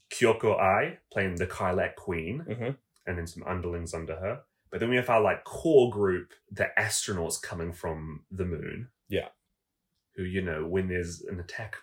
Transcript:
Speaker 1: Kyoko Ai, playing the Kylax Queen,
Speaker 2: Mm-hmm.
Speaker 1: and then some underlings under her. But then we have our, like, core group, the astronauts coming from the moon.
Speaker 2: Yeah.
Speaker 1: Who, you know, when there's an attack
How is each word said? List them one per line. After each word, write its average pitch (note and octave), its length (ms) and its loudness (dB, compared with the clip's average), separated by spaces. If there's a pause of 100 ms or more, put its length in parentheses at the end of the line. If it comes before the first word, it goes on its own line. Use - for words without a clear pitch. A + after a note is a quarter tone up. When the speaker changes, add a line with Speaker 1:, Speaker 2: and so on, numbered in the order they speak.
(100)
Speaker 1:
Kyoko A2 500 4
Ai, G#2+ 380 4 (140)
playing F#2+ 240 0
the F2 100 -2
Kylax F2+ 500 0
Queen, F#2+ 520 -6
Speaker 2:
Mm-hmm. B2 220 -4 (360)
Speaker 1:
and F2 120 -4
then E2+ 80 -4
some - 180 -12
underlings E2+ 500 -4
under E2 220 -6
her. G2 240 -4 (300)
But F#2 100 -4
then A#2 100 2
we B2 60 4
have B2+ 140 0
our, A2+ 100 6
like, - 240 2
core C3+ 460 6
group, F#2+ 420 0 (180)
the G2+ 180 0 (100)
astronauts G2 600 -2
coming E2+ 320 -6
from D#2 580 -8
the F#2 140 -4
moon. F2 440 -6 (200)
Speaker 2:
Yeah. F#2+ 200 -2 (880)
Speaker 1:
Who, F#2 80 -4
you F#2 180 -2
know, D#2+ 240 -2
when F#2 220 0
there's F2 340 -4
an F#2+ 160 -8
attack G#2 440 -10